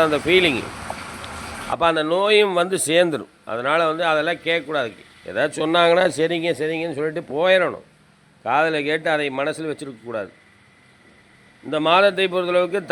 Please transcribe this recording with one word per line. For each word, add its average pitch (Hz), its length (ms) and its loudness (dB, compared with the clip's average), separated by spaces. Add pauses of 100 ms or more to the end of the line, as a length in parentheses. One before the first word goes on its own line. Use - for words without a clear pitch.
அந்த 151 180 2
ஃபீலிங், 165 340 4 (1120)
அப்ப - 180 -2
அந்த 160 140 0 (100)
நோயும் 202 460 4
வந்து 185 260 0
சேர்ந்துரும். 160 440 2 (220)
அதனால 131 280 0 (100)
வந்து 160 220 -4
அதெல்லாம் 156 340 -2
கேட்கக்கூடாது. 151 440 -2 (400)
ஏதாவது 135 300 -2
சொன்னாங்கன்னா 170 460 4 (100)
சரிங்க 165 440 0
சரிங்கன்னு 160 380 -4
சொல்லிட்டு 156 260 -6 (100)
போயிடணும். 175 520 0 (600)
காதுல 151 420 2
கேட்டு 156 280 -2
அதை 147 120 -2 (120)
மனசுல 151 320 -4
வச்சிருக்க 135 380 -12
கூடாது. 107 220 -8 (1300)
இந்த 147 220 -2
மாதத்தை 190 460 4
பொறுத்தளவுக்கு 180 460 0 (120)